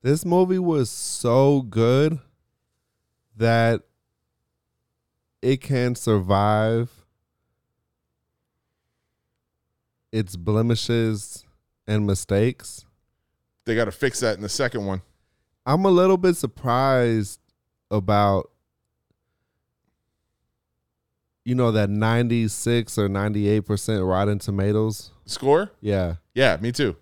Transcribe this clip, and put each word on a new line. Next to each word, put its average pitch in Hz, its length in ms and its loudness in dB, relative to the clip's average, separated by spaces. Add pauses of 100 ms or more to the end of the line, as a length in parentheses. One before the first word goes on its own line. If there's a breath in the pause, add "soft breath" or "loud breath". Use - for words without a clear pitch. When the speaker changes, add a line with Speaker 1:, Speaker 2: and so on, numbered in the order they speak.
Speaker 1:
This 143 220 0
movie 185 340 2
was 160 320 0
so 135 720 2
good 127 560 2 (1160)
that 113 460 2 (1600)
it 131 180 0
can 123 340 -2
survive 107 960 0 (3250)
its 107 240 -4
blemishes 110 1120 -2 (420)
and 107 180 0
mistakes. 101 800 -2 (800)
Speaker 2:
They 113 100 -2
gotta 110 180 0
fix - 280 -4
that 113 160 0
in 98 60 -12
the 104 60 -8
second 117 380 -4
one. 95 160 -4 (640)
Speaker 1:
I'm 160 180 2
a 196 60 4
little 185 260 6
bit 180 200 2
surprised 123 1000 0 (520)
about, 101 600 2 (3000)
you 123 100 -2
know, 123 180 2
that 104 180 2
ninety-six 117 1040 0
or 101 140 0
ninety-eight 104 560 0
percent 104 380 -2
Rotten 98 340 0
Tomatoes. 104 720 -2 (160)
Speaker 2:
Score? 151 440 0 (120)
Speaker 1:
Yeah. 95 320 -2 (200)
Speaker 2:
Yeah, 117 280 2
me 120 100 -4
too. 120 280 -2